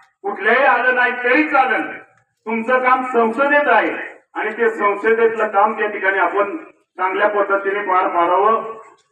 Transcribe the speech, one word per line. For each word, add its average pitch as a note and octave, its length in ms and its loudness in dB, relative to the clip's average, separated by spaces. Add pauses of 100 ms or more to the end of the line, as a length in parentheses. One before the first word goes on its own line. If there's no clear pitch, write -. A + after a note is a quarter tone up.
(220)
कुठल्याही A3 420 0
आलं B3+ 300 2
नाही A#3+ 180 0
तरी B3 360 0
चालेल, C4 500 0 (480)
तुमचं A3+ 320 -2
काम B3+ 280 0
संसदेत C#4 640 0
आहे - 520 -2 (140)
आणि G#3+ 180 -6
ते A3+ 180 0
संसदेतलं A3 800 0
काम G#3+ 300 2
त्या G#3+ 100 -2
ठिकाणी G3 300 -2
आपण G3 380 0 (140)
चांगल्या G3 580 -4
पद्धतीने G3 520 -2
पार F#3 280 0
पाडावं." F3+ 680 0 (340)